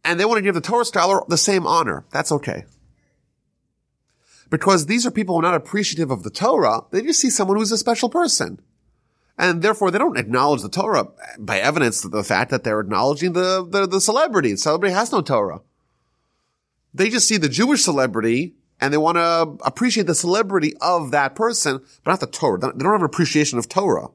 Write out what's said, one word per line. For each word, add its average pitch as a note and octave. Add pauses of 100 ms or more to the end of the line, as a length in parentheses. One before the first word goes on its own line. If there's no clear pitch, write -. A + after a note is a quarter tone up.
And E3+
they G3+
wanna A3
give F#3+
the E3
Torah A#3+
scholar G3
the E3+
same F#3
honor. C3
That's D#3
okay. C#3 (1800)
Because E3
these A#3
are B3
people F#3
who E3
are F3
not E3+
appreciative D#3
of F#2+
the G#2
Torah, D#3+ (100)
they G3
just D4+
see C4+
someone G3
who's G#3+
a A3+
special A#3
person. - (760)
And E3+
therefore, G3+
they G3
don't C#4
acknowledge B2
the G2+
Torah F#3 (320)
by G2+
evidence C3
of E2
the G#2
fact A2
that B2
they're G#2+
acknowledging C3
the, F#3
the, G3
the F#3
celebrity. G#3+
The F#2+
celebrity F3+
has A3+
no F#3+
Torah. G#2 (1300)
They G3
just A#3
see A3
the D#3
Jewish A3+
celebrity, B2+ (260)
and C#3
they D3+
wanna E3
appreciate A3+
the E3
celebrity F#3
of E3
that C#3
person, D#3 (220)
but D#3+
not F#3+
the B2+
Torah. G#2
They B2+
don't D3+
have G#3
an E3
appreciation D3
of A2+
Torah. F3